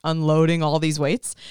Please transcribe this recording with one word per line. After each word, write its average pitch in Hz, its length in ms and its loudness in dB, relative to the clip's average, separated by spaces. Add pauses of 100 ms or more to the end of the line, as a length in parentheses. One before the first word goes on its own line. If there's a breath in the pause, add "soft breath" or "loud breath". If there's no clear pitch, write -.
unloading 160 580 2
all 151 160 0
these 156 200 -2
weights. 151 360 -2 (160 loud breath)